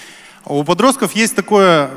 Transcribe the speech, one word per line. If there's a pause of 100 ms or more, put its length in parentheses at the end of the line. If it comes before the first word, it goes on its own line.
(440)
У
подростков
есть
такое,